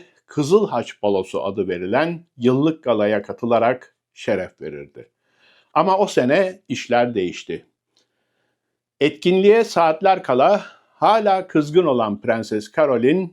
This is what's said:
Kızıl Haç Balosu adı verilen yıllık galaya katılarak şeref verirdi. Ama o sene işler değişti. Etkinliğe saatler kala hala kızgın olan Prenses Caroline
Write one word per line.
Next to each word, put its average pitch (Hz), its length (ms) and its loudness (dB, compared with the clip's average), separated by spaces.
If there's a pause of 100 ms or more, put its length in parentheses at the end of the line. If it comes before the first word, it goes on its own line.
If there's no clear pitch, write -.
(260)
Kızıl 160 420 0
Haç - 360 -8
Balosu 98 400 -2
adı 98 240 -4
verilen 123 560 -4 (140)
yıllık 135 460 0
galaya 107 380 0
katılarak 117 720 -2 (180)
şeref - 480 -6
verirdi. 71 480 -16 (640)
Ama 190 240 2
o 196 100 0
sene 185 520 0 (100)
işler 120 460 -2
değişti. 87 500 -6 (1300)
Etkinliğe 185 640 4
saatler 185 600 0
kala 151 420 2 (300)
hala 190 520 2
kızgın 156 380 0
olan 113 360 0
Prenses 110 500 -4
Caroline 147 600 0